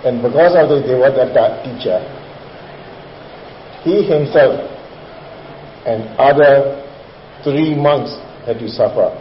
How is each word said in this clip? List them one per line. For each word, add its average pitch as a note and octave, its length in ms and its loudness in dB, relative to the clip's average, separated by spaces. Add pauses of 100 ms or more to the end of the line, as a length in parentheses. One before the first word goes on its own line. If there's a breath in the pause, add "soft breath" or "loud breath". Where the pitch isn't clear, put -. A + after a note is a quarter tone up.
And B2 180 -2
because D3+ 340 2
of D3+ 140 4
the C#3+ 180 2
Devadatta B2+ 760 0
teacher, A#2 360 -4 (1800)
he F#3+ 200 0
himself C#3+ 560 2 (1300)
and A2+ 220 -4 (100)
other C#3 640 4 (640)
three D3 320 -2
monks C#3+ 400 0 (300)
had A#2 140 -6
to A2 100 -10
suffer. - 520 -2